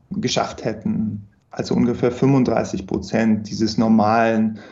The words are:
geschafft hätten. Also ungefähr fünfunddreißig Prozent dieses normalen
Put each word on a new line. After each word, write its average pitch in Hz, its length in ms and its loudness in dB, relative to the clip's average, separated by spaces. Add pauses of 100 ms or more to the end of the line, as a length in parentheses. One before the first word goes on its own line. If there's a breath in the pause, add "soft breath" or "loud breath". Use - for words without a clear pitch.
(120)
geschafft - 520 -4
hätten. 110 640 -4 (220)
Also - 240 -4
ungefähr 120 380 2
fünfunddreißig 120 760 2
Prozent 110 640 0
dieses 107 260 -2
normalen 110 840 2 (120)